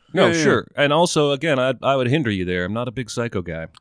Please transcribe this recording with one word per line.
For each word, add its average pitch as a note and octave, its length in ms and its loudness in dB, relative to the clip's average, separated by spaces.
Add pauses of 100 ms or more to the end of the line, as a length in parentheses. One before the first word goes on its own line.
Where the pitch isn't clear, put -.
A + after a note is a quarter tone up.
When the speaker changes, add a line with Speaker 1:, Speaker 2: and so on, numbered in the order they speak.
(140)
Speaker 1:
No, - 140 4
Speaker 2:
Yeah, E3+ 80 2
yeah. D#3+ 80 2
Speaker 1:
sure. D3 320 2
And C#3+ 180 2
also, D#3 380 2
again, C#3+ 260 -2
I, C3 240 0
I C3+ 140 2
would B2+ 120 0
hinder C3 220 0
you F#2 160 -2
there. F2+ 200 -2
I'm G2 80 -6
not A#2+ 140 -6
a - 40 -8
big A2+ 180 -10
Psycho A#2 320 -6
guy. E2 240 -10 (160)